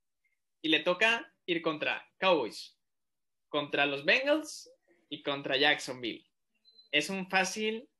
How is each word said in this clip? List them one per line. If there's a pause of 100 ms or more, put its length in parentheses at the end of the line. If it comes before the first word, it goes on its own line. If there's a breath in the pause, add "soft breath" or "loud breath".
(600)
y
le
toca (140)
ir
contra (100)
Cowboys, (720)
contra
los
Bengals (380)
y
contra
Jacksonville. (640)
Es
un
fácil (120)